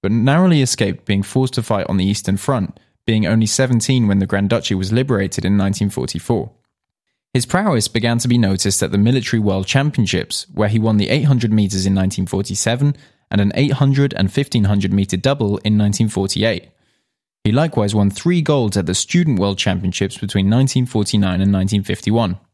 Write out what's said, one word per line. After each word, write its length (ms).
but 120
narrowly 500
escaped 440
being 180
forced 300
to 80
fight 260
on 80
the 80
Eastern 320
Front, 420
being 220
only 200
seventeen 600
when 140
the 60
Grand 220
Duchy 260
was 180
liberated 520
in 120
nineteen 340
forty-four. 640
His 120
prowess 420
began 300
to 100
be 100
noticed 440
at 100
the 60
Military 420
World 260
Championships, 880
where 140
he 100
won 200
the 100
eight 160
hundred 280
meters 320
in 100
nineteen 320
forty-seven 680
and 100
an 160
eight 160
hundred 420
and 180
fifteen 320
hundred 280
meter 240
double 420
in 180
nineteen 320
forty-eight. 640
He 80
likewise 420
won 180
three 300
golds 360
at 100
the 80
Student 460
World 180
Championships 580
between 320
nineteen 380
forty-nine 540
and 100
nineteen 320
fifty-one. 560